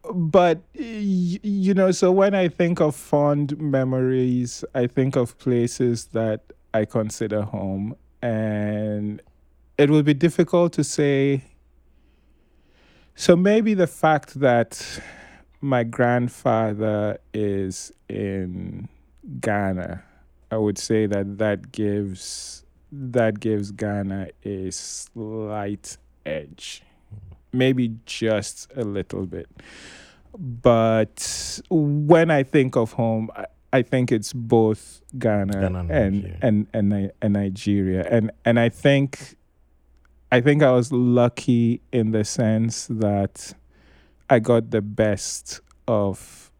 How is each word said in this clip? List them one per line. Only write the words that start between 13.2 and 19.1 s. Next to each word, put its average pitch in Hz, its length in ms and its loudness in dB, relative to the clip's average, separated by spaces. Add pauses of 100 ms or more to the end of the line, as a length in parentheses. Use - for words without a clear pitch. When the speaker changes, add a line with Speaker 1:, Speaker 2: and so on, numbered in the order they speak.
Speaker 1:
maybe 208 380 2
the 180 120 2
fact 151 540 -2
that 120 600 0 (600)
my 131 240 0
grandfather 113 1300 -2 (140)
is 98 600 -4 (160)
in 92 800 -8 (520)